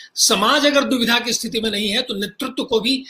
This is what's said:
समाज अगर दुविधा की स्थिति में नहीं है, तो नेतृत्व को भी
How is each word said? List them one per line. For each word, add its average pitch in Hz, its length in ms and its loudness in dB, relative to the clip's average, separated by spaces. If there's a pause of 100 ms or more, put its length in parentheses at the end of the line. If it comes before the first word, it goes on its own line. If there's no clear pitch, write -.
(140)
समाज 226 520 4
अगर 277 180 4
दुविधा 233 340 2
की 240 140 -4
स्थिति 220 280 -4
में 220 100 -2
नहीं 208 180 -2
है, 196 140 -2
तो 226 120 -8
नेतृत्व 247 500 -6
को 220 160 0
भी 262 300 -2